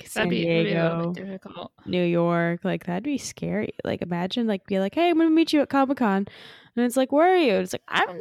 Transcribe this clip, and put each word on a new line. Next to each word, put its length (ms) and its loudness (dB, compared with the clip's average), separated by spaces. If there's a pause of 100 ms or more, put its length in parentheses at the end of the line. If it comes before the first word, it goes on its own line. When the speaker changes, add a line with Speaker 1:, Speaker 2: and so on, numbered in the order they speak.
Speaker 1:
San 220 -2
Speaker 2:
That'd 20 0
be, 160 0
that'd 200 2
be 80 -2
a 80 0
little 300 -2
Speaker 1:
Diego, 0 -
Speaker 2:
bit 140 -10 (140)
difficult. 320 -16 (140)
Speaker 1:
New 180 0
York, 580 0
like, 220 -4
that'd 180 -4
be 160 -4
scary. 540 -6 (120)
Like, 180 -4
imagine, 440 -4
like, 200 -4
be 120 -2
like, 160 -2
"Hey, 140 2
I'm 80 2
gonna 140 4
meet 220 2
you 100 4
at 80 -4
Comic-Con." 560 0 (500)
And 100 2
it's 100 -4
like, 140 2
"Where 220 6
are 60 4
you?" 160 4
And 100 2
it's 80 -8
like, 160 -8
"I'm 320 -2